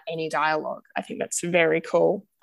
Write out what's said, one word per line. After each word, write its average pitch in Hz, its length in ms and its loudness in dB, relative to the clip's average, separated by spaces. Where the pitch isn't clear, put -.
any 160 200 -6
dialogue. 156 560 -2
I - 40 -2
think - 200 -12
that's - 200 -6
very 165 380 2
cool. 170 460 2